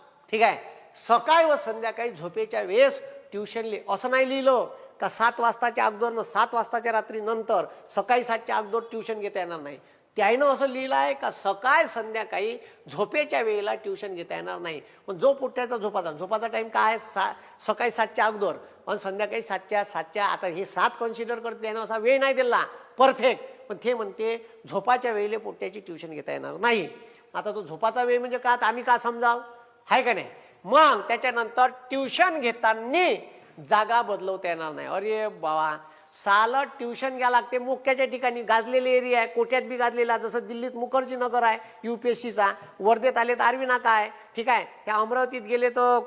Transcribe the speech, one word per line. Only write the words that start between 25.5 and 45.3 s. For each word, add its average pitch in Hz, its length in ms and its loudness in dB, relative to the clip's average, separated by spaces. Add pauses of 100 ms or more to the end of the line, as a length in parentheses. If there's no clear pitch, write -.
ट्युशन 170 300 -14
घेता 147 220 -10
येणार 139 240 -8
नाही. 208 320 0 (460)
आता 208 200 -6
तो 208 80 -8
झोपाचा 220 420 -2
वेळ 247 140 2
म्हणजे 247 200 -4
का, 247 180 2
तर 240 100 0
आम्ही 233 160 0
का 240 160 4
समजाव, 240 420 0 (480)
आहे 240 140 4
का 233 120 2
नाही? 151 120 -6 (380)
मग 254 440 6
त्याच्यानंतर 233 580 2 (240)
ट्युशन 302 500 0
घेताना 233 680 2 (640)
जागा 220 320 4
बदलवता 190 460 -4
येणार 165 240 -4
नाही. 143 160 -10
अरे 214 400 -2
बाबा, 156 480 -2 (380)
सालं 226 480 2 (160)
ट्युशन 254 380 -6
घ्या 247 140 2
लागते 247 280 2
मुक्याच्या 254 480 0
ठिकाणी, 240 360 -2
गाजलेले 233 480 2
एरिया 247 280 2
आहे, 226 80 2
कोट्यात 233 360 0
बी 226 140 -8
गाजलेला, 233 420 0
जसं 220 280 -4
दिल्लीत 233 300 -8
मुखर्जी 247 400 -2
नगर 247 260 0
आहे 226 160 4 (260)
यूपीएससीचा, 220 680 0 (280)
वर्धेत 233 380 4
आले 233 160 2
तर 226 60 -4
आर्वी 247 260 2
नाका 240 240 2
आहे, 214 180 4 (280)
ठीक 226 120 -4
आहे, 226 160 4 (200)
त्या 214 100 -2
अमरावतीत 247 480 0